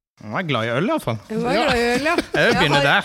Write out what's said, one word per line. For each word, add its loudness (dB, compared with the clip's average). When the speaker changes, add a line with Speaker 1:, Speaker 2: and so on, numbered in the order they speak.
Speaker 1:
Jeg -12
er -4
glad -2
i -2
øl 0
i 0
hvert -2
fall. -4
Speaker 2:
Jeg -6
var -2
Speaker 3:
Ja. 2
Speaker 2:
glad 2
i 0
øl, -2
ja. 0
Speaker 1:
<laughs> -8
Jeg 4
vil 2
begynne 2
Speaker 2:
Jeg 2
har, 4